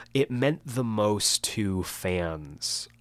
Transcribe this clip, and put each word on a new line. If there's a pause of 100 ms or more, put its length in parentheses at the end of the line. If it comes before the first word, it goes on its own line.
(140)
it
meant
the
most
to
fans (140)